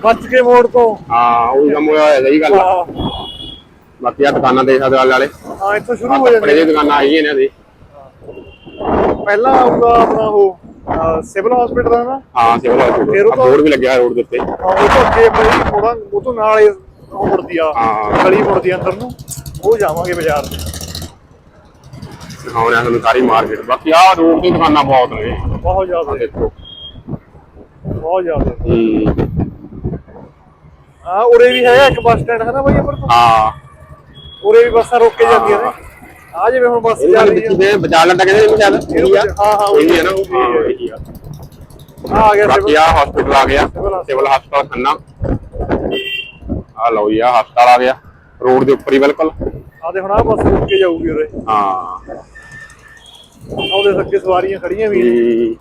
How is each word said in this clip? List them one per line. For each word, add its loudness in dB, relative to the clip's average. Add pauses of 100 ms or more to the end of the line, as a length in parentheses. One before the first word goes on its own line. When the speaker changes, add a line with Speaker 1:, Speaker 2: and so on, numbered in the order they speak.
Speaker 1:
ਬਚ 0
ਕੇ 2
ਮੋੜ 6
ਤੋਂ। 2 (140)
Speaker 2:
ਹਾਂ, 2
ਉਹੀ 2
ਕੰਮ 0
ਹੋਇਆ 2
ਹੋਇਆ, 4
ਸਹੀ 2
ਗੱਲ 2
ਆ। 6
Speaker 1:
ਹਾਂ। 0 (1160)
Speaker 2:
ਬਾਕੀ -2
ਆ 2
ਦੁਕਾਨਾਂ 0
ਦੇਖ 2
ਸਕਦੇ 0
ਆਲੇ 2
ਦੁਆਲੇ। 0 (320)
Speaker 1:
ਹਾਂ, -2
ਇੱਥੋਂ -6
ਸ਼ੁਰੂ -6
Speaker 2:
ਆਹ 0
Speaker 1:
ਹੋ 0
Speaker 2:
ਕੱਪੜੇ 2
Speaker 1:
ਜਾਂਦੇ 4
Speaker 2:
ਦੀ 0
ਦੁਕਾਨਾਂ 0
ਆ 0
ਗਈਆਂ 0
ਨੇ -2
ਇਹਦੀ। -2 (1800)
Speaker 1:
ਪਹਿਲਾਂ 2
ਆਊਗਾ 4
ਆਪਣਾ -2
ਉਹ, 0
ਅਹ, -6
ਸਿਵਲ -4
ਹਸਪੀਟਲ 0
ਦਾ 2
ਨਾ। -8 (140)
Speaker 2:
ਹਾਂ, 4
ਸਿਵਲ 0
ਹਸਪੀਟਲ। 0
Speaker 1:
ਫਿਰ 4
ਉਹ 4
Speaker 2:
ਆਹ -2
Speaker 1:
ਤੋਂ 2
Speaker 2:
ਬੋਰਡ 6
ਵੀ 2
ਲੱਗਿਆ 2
ਰੋਡ 2
ਦੇ -2
ਉੱਤੇ। -4
Speaker 1:
ਹਾਂ, -4
ਉਹ -4
ਤੋਂ 2
ਅੱਗੇ 4
ਬਈ 0
ਥੋੜਾ, -2 (160)
ਉਹ -4
ਤੋਂ -6
ਨਾਲ 0
ਹੀ 6 (440)
ਉਹ -6
ਮੁੜਦੀ -4
ਆ, -2
Speaker 2:
ਹਾਂ। -2
Speaker 1:
ਗਲੀ 2
ਮੁੜਦੀ 0
ਆ -2
ਅੰਦਰ -6
ਨੂੰ। -12 (540)
ਉਹ 2
ਜਾਵਾਂਗੇ -4
ਬਾਜ਼ਾਰ -4
'ਚ। -12 (1900)
Speaker 2:
ਦਿਖਾਉਂਦੇ 0
ਆ 2
ਤੁਹਾਨੂੰ -2
ਸਾਰੀ 2
ਮਾਰਕੀਟ। 0
ਬਾਕੀ -4
ਆਹ 6
ਰੋਡ 2
ਤੇ 0
ਦੁਕਾਨਾਂ 2
ਬਹੁਤ 0
ਨੇ। -8 (100)
Speaker 1:
ਬਹੁਤ -4
ਜ਼ਿਆਦਾ। -6
Speaker 2:
ਆਹ -6
ਦੇਖੋ। -6 (1300)
Speaker 1:
ਬਹੁਤ -4
ਜ਼ਿਆਦਾ। -4
Speaker 2:
ਹੂੰ। -2 (2000)
Speaker 1:
ਹਾਂ, -2
ਉਰੇ 6
ਵੀ 0
ਹੈਗਾ 6
ਇੱਕ 0
ਬੱਸ 2
ਸਟੈਂਡ, -4
ਹੈ -4
ਨਾ -4
ਬਾਈ, 0
ਉੱਪਰ -2
ਤੋਂ? -10
Speaker 2:
ਹਾਂ। 4 (920)
Speaker 1:
ਉਰੇ 6
ਵੀ 0
ਬੱਸਾਂ 0
ਰੋਕ 4
ਕੇ 0
ਜਾਂਦੀਆਂ 2
ਨੇ। -4
Speaker 2:
ਹਾਂ। -4 (600)
Speaker 1:
ਆ 0
ਜਿਵੇਂ 0
ਹੁਣ 0
ਬੱਸ -2
Speaker 2:
ਇਹਦੇ 2
Speaker 1:
ਜਾ 4
Speaker 2:
ਨਾਲ 4
Speaker 1:
ਰਹੀ 2
Speaker 2:
ਵਿੱਚ -2
Speaker 1:
ਹੈ। -2
Speaker 2:
ਜਿਵੇਂ 2
ਬਜਾਜ 2
ਲਾਈਟਾਂ 2
ਕਹਿੰਦੇ 4
ਨੇ 4
ਬਜਾਜ, 0
Speaker 1:
ਇਹਨੂੰ 2
Speaker 2:
ਇਹੀ 4
ਆ? 2
Speaker 1:
ਹਾਂ, 0
ਹਾਂ, 2
Speaker 2:
ਇਹੀ 4
ਆ 0
ਨਾ? 0
Speaker 1:
ਉਹੀ -4 (100)
Speaker 2:
ਹਾਂ, -2
Speaker 1:
ਹੈ। -2
Speaker 2:
ਇਹੀ -6
ਆ। -12 (1160)
Speaker 1:
ਆ 2
ਗਿਆ 2
Speaker 2:
ਬਾਕੀ 2
Speaker 1:
ਸਿਵਲ 0
Speaker 2:
ਆ 2
ਹਸਪੀਟਲ -4
ਆ 4
ਗਿਆ, 0
Speaker 1:
ਸਿਵਲ -10
ਹਸਪਤਾਲ। -6
Speaker 2:
ਸਿਵਲ -2
ਹਸਪਤਾਲ -2
ਖੰਨਾ। -4 (1800)
ਆ 0
ਲਓ -2
ਜੀ, -2
ਆ 2
ਹਸਪਤਾਲ 2
ਆ 6
ਗਿਆ, 0 (460)
ਰੋਡ 2
ਦੇ 2
ਉੱਪਰ -2
ਹੀ 2
ਬਿਲਕੁਲ। 0 (540)
Speaker 1:
ਆ -8
ਤੇ -6
ਹੁਣ -10
ਆ 0
ਬੱਸ -2
ਰੁਕ 0
ਕੇ -2
ਜਾਊਗੀ -2
ਉਰੇ। -6 (200)
Speaker 2:
ਹਾਂ। 0
Speaker 1:
ਆ -4 (1700)
ਉਹਦੇ 2
ਅੱਗੇ -4
ਸਵਾਰੀਆਂ -2
ਖੜੀਆਂ -4
ਵੀ 0
ਨੇ। 2
Speaker 2:
ਹੂੰ। 0